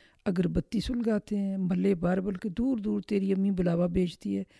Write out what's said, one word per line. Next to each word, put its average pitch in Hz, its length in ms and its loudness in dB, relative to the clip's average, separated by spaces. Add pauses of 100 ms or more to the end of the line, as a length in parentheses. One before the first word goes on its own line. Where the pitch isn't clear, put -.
(260)
اگربتی 170 540 0
سلگاتے 220 580 -2
ہیں، 196 200 -2
ملے 185 380 2
بار، 175 220 0
بلکہ 190 320 -4
دور 240 280 0
دور 208 240 -2
تیری 196 320 0
امی 196 180 2
بلاوا 175 360 2
بیچتی 180 500 -2
ہے 196 60 -4 (160)